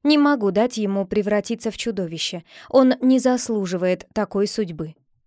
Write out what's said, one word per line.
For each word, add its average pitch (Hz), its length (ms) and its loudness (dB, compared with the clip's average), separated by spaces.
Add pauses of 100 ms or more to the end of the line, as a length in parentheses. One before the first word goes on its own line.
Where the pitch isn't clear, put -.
«Не 294 140 4
могу 285 340 2
дать 220 260 0
ему 196 280 -2
превратиться 208 640 -2
в 208 80 -10
чудовище. 175 680 -6 (260)
Он 262 320 6
не 254 180 4
заслуживает 202 920 -2
такой 202 340 -2
судьбы». 160 480 -6 (320)